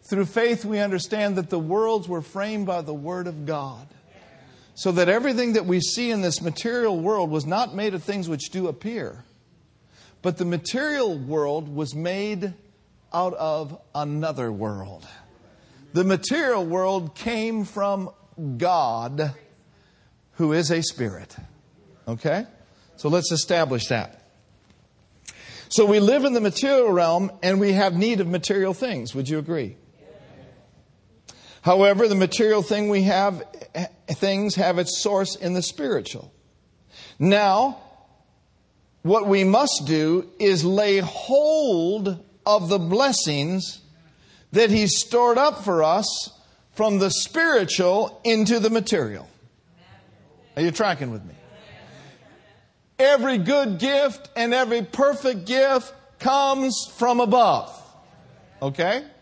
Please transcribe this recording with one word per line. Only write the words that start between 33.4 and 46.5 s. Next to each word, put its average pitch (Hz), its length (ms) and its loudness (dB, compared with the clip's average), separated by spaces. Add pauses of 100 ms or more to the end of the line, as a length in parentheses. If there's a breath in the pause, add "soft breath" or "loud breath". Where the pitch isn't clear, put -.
things 196 480 -2
have 180 240 2
its 175 220 -2
source 196 340 0
in 180 200 -4
the 180 60 0
spiritual. 185 720 -6 (880 loud breath)
Now, 202 600 2 (1200)
what 202 260 2
we 196 160 4
must 208 420 4
do 160 440 0 (100)
is 190 240 4
lay 196 360 2
hold 208 1200 0 (220)
of 208 240 4
the 196 100 2
blessings 180 1040 0 (720 soft breath)
that 220 160 6
He's 214 280 2
stored 240 400 2
up 277 280 2
for 170 180 2
us 185 460 0 (420 soft breath)